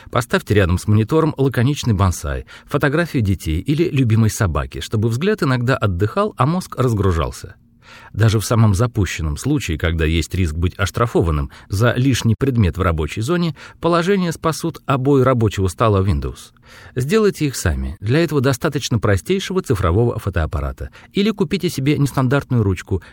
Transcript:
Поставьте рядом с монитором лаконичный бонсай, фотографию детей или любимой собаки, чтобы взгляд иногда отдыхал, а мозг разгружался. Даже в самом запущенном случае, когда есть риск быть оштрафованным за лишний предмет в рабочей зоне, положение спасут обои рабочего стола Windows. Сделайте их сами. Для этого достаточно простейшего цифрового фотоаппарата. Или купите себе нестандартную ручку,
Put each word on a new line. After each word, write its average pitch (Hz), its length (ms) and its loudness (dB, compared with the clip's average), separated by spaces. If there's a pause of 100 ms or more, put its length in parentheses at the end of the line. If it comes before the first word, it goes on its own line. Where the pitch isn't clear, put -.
(100)
Поставьте - 440 -2
рядом 90 240 4
с - 100 -4
монитором 131 480 2
лаконичный 135 560 0
бонсай, 82 540 0 (180)
фотографию 151 580 0
детей 90 380 -2
или 147 300 0
любимой 110 400 2
собаки, 71 500 -2
чтобы 113 300 -2
взгляд 175 320 -2
иногда 127 340 0
отдыхал, 104 600 -2
а 127 80 2
мозг 175 320 -2
разгружался. 95 800 -2 (560)
Даже 110 260 2
в 101 60 -2
самом 113 300 4
запущенном 87 640 -2
случае, 123 400 -4
когда 82 260 0
есть 82 300 0
риск 87 200 -2
быть 85 200 -2
оштрафованным 90 760 0 (200)
за 113 260 2
лишний 123 420 0
предмет 117 380 0
в - 60 -2
рабочей 82 400 -2
зоне, 170 340 -2 (240)
положение 175 500 0
спасут 160 540 -6
обои 135 380 2
рабочего 113 460 2
стола 101 340 2
Windows. 71 500 -2 (420)
Сделайте 175 520 0
их 127 100 -6
сами. 67 420 -2
Для 127 240 0
этого 156 200 0
достаточно 131 560 -2
простейшего 185 640 0
цифрового 101 560 0
фотоаппарата. 73 720 -4 (240)
Или 202 160 2
купите 190 400 -2
себе 143 260 0
нестандартную 131 680 0
ручку, 95 400 -2 (100)